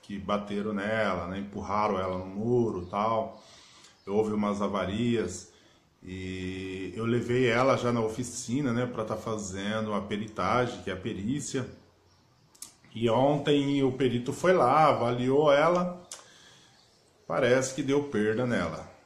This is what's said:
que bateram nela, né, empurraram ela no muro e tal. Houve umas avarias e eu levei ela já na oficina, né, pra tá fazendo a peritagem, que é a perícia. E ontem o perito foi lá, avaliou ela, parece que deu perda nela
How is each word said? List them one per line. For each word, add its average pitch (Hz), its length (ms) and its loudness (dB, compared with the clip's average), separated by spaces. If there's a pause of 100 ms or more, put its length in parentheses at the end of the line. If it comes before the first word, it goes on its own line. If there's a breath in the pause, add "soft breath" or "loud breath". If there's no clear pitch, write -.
que 101 160 -10
bateram 101 540 -2
nela, 101 560 -2
né, 95 100 -6
empurraram 101 600 -2
ela 92 180 -2
no 92 80 -6
muro 107 560 0
e 90 40 -10
tal. 110 540 -2 (680 loud breath)
Houve 107 240 2
umas 104 280 0
avarias 101 920 -2 (520 soft breath)
e 92 960 -8
eu 110 80 -4
levei 120 440 2
ela 123 280 4
já 120 160 0
na 117 80 0
oficina, 120 720 -4
né, 120 140 0
pra 110 180 -6
tá 107 120 -4
fazendo 104 800 -4
a 98 60 0
peritagem, 104 840 -2
que 98 80 -6
é 92 40 -4
a - 20 -6
perícia. 107 680 -4 (1300)
E 117 140 0
ontem 139 760 2
o 127 80 2
perito 123 400 0
foi 180 220 4
lá, 147 320 6
avaliou 131 680 4
ela, 175 500 4 (1300 loud breath)
parece 131 460 2
que 151 80 -6
deu 143 220 0
perda 110 420 0
nela 87 440 -4 (160)